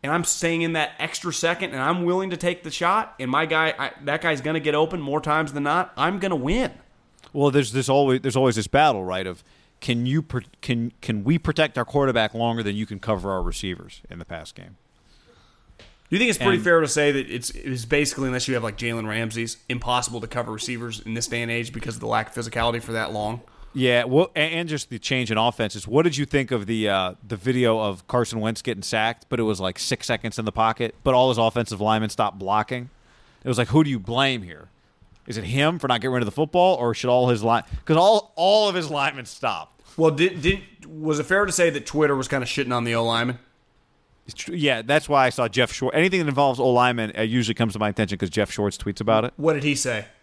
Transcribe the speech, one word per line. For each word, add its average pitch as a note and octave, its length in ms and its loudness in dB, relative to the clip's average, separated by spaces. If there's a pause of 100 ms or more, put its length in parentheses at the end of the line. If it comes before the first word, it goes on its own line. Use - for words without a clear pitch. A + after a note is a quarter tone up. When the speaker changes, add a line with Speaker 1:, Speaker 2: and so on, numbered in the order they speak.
Speaker 1:
and C#3+ 80 -4
I'm E3 140 0
staying E3 380 -2
in E3 100 0
that D#3 260 -2
extra D#3+ 340 -6
second F3 400 -2
and C3 80 -4
I'm E3+ 240 0
willing F#3 260 0
to F3 80 -6
take F3 240 -2
the D#3+ 80 -10
shot, F#3 500 0
and B2+ 100 -4
my D3 140 2
guy, D#3+ 340 2
I, C3+ 120 -4 (140)
that D3 180 -2
guy's D#3 180 0
gonna D#3 200 -2
get D3 140 0
open D#3+ 260 2
more C#3+ 200 -2
times D3+ 320 0
than C#3+ 120 -4
not, E3 320 0
I'm F3 220 0
gonna F#3 180 -2
win. E3 360 0 (640)
Speaker 2:
Well, C#3+ 160 4
there's B2+ 220 2
this C3 180 0
always, C3+ 320 4
there's B2+ 140 -2
always C3 200 4
this G#2+ 100 -2
battle, C#3 380 4
right, F#2 220 -4
of F2+ 180 -10 (360)
can A#2+ 260 -2
you D3 160 0
pr-, C3 180 -6 (200)
can, A#2+ 400 -4
can G#2 240 -4
we D#3+ 140 2
protect D#3 380 0
our A#2+ 80 -2
quarterback A#2+ 500 0
longer A#2 280 0
than G2+ 140 -4
you G#2+ 100 -4
can G2+ 140 -10
cover G2 320 -2
our F#2 100 -2
receivers F2 680 -8
in F2 120 -14
the E2+ 40 -14
pass D#2+ 280 -14
game? F#2 240 -20 (1300)
Speaker 1:
You F3+ 100 0
think A#3 100 2
it's A3 100 0
pretty - 180 2
Speaker 2:
And A2 80 -2
Speaker 1:
fair E3+ 160 6
to D3+ 80 0
say D3 220 2
that C3+ 180 -2
it's, A#2+ 220 -6
it's B2+ 340 -8
basically, C#3 420 0
unless B2+ 200 -2
you C3 80 -2
have, A#2 80 -2
like, A2 160 -6
Jalen A#2 300 -4
Ramsey's, A2+ 480 -4 (120)
impossible A#2+ 520 -2
to A2+ 80 -10
cover A#2 240 -6
receivers A2+ 480 -8
in A2 140 -8
this A#2 120 -4
day A#2 160 -4
and A#2 80 -4
age A#2 220 -4
because A#2 240 -8
of A2 40 -14
the A2+ 60 -8
lack A2 220 -2
of A#2 160 -8
physicality A#2 380 -2
for A#2 100 -10
that G#2+ 200 -4
long? G#2+ 280 -4 (340)
Speaker 2:
Yeah, B2 300 4
well, C#3+ 320 4
a-, - 20 -2
and E3 300 0
just D3+ 220 -6
the A#2+ 100 -10
change B2+ 320 -2
in G#2+ 60 2
offenses. A2 500 -2
What C3 140 4
did E3 140 2
you C#3 100 -2
think C3+ 260 0
of G#2 140 -2
the, A2 220 0
uh, F#2 260 0 (120)
the G#2 100 -6
video A2+ 440 2
of G2+ 260 -4
Carson A#2+ 320 0
Wentz A2 240 -4
getting G2 220 -4
sacked, A2+ 460 -2
but A#2+ 100 -2
it A#2 40 2
was, G#2+ 140 0
like, F#2+ 220 -4
six - 260 -4
seconds A2+ 320 -4
in A#2 60 -6
the G#2+ 80 -4
pocket, A2+ 500 0
but C3+ 120 2
all B2+ 160 6
his A2+ 80 0
offensive A2+ 420 0
linemen A2 300 2
stopped G2+ 280 -2
blocking? G#2+ 520 -2 (520)
It B2+ 60 -6
was A#2+ 100 0
like, B2 100 0
who D3+ 140 6
do D3 80 2
you B2+ 80 -2
blame A#2+ 440 -2
here? E2 260 -18 (580)
Is G#2 120 -8
it G#2 60 -8
him C#3+ 360 2
for C3+ 80 -4
not A#2+ 140 2
getting B2+ 100 0
rid B2 100 2
of A2 40 0
the G2+ 60 -4
football, F3+ 440 2
or A#2+ 180 0
should - 160 -2
all B2 200 4
his A2 120 2
line? A2+ 200 2 (220)
'Cause D#3 120 2
all, G#3 400 4
all G3+ 320 4
of F#3+ 60 0
his E3 160 -4
linemen C#3 340 -2
stopped. F#2+ 460 -6 (260)
Speaker 1:
Well, D#3+ 140 6
did, E3 320 0
did, F#3+ 180 0 (260)
was D#3 340 -4
it C#3+ 40 -2
fair G3 220 2
to F#3 60 -4
say E3+ 180 4
that C#3+ 160 -6
Twitter D3 300 2
was C3 100 -4
kinda C3 200 -2
shitting B2+ 280 -4
on A#2+ 100 0
the A#2 120 -2
O A#2 80 0
lineman? A#2 340 0 (880)
Speaker 2:
It's - 80 -16
tr-, - 200 -10
yeah, C#3 280 0
that's C#3 260 2
why C#3 180 6
I B2 40 4
saw A#2+ 180 0
Jeff A2+ 240 2
Schwartz. - 240 -2
Anything F3+ 240 2
that D#3 80 0
involves C3+ 300 2
O C3 140 4
linemen, A#2+ 440 2
uh, G#2+ 60 0
usually A2+ 320 2
comes A2+ 200 0
to G#2+ 40 -8
my G#2+ 120 2
attention G2 280 -2
'cause F#2 120 -2
Jeff G#2 200 0
Schwartz G#2 260 -2
tweets - 240 -6
about A2 240 2
it. B2 120 -6
Speaker 1:
What D#3+ 160 2
did C#3+ 100 -2
he D3 140 0
say? A2 300 -4 (160)